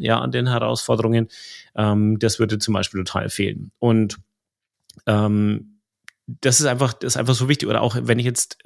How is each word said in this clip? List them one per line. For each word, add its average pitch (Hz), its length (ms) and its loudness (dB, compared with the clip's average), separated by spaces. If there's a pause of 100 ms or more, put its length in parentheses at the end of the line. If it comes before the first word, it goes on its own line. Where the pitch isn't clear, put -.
ja, 113 180 2
an 123 140 -4
den 123 160 0
Herausforderungen. 117 800 0 (440)
Ähm, 107 460 2
das 113 180 0
würde 107 220 0
zum 110 140 -2
Beispiel 95 320 -2
total - 240 -4
fehlen. 101 500 -4
Und, 113 380 2 (880)
ähm, 104 720 0 (480)
das 123 320 -2
ist 151 80 0
einfach, 123 260 0
das - 200 -6
ist - 40 -6
einfach 127 160 2
so 127 160 0
wichtig. 143 200 0
Oder 110 120 2
auch 117 180 0
wenn 120 200 0
ich 120 60 0
jetzt, - 400 -4